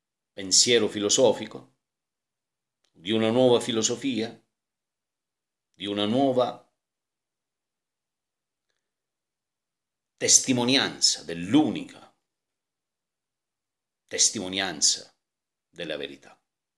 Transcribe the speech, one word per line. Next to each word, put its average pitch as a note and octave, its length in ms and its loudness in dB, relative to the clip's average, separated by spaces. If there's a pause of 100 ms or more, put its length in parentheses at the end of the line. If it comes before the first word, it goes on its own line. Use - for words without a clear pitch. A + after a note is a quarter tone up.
(340)
pensiero G#2 540 2
filosofico, G#2+ 920 -2 (1120)
di E2 220 -10
una A2 180 2
nuova A#2+ 300 4
filosofia, A2+ 840 -4 (1300)
di - 120 -14
una G2+ 200 -2
nuova B2 680 0 (3500)
testimonianza, A#2+ 1080 0
dell'unica G#2 840 -2 (2000)
testimonianza F#2 1080 -2 (540)
della D#2 280 -10
verità. C#2+ 420 -14 (380)